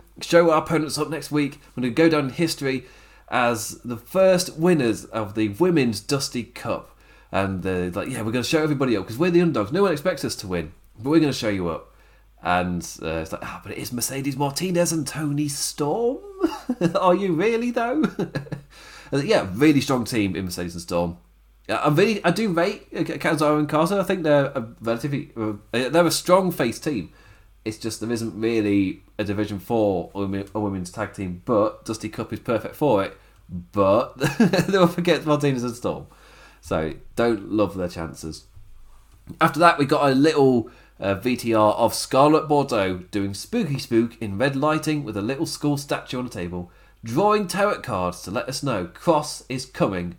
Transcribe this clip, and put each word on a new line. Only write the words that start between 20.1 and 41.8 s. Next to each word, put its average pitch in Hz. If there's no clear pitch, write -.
in 92
Mercedes 87
and 85
Storm. 87
Uh, 104
I 127
really, 202
I 175
do 208
rate, 175
uh, 175
Ca-, 139
Catanzaro 151
and 151
Carter. 160
I 190
think 185
they're 147
a 117
relatively, 117
uh, 110
they're 131
a 160
strong 185
face 120
team. 113
It's 110
just 110
there 110
isn't 110
really 104
a 107
Division 104
Four 98
or 101
women, 98
a 110
women's 98
tag 104
team, 90
but 107
Dusty 113
Cup -
is 107
perfect -
for 113
it. 92
But 98
<laughs> 185
they're 190
up -
against 170
Martinez 143
and 120
Storm, 73
so 80
don't 117
love 101
their 90
chances. 80
After 156
that, 170
we 139
got 139
a 131
little, 135
uh, 98
V 120
T 113
R 107
of 110